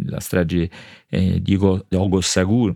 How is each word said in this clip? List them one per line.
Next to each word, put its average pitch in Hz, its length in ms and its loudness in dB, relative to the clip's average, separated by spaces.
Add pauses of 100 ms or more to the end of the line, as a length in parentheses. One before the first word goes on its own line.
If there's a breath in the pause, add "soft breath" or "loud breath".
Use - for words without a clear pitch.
la - 140 -6
strage, 87 500 -2 (400 loud breath)
eh, 90 320 0
di 95 140 0
Ogo-, 95 360 2
Ogos 92 360 0
Sagur, 98 480 2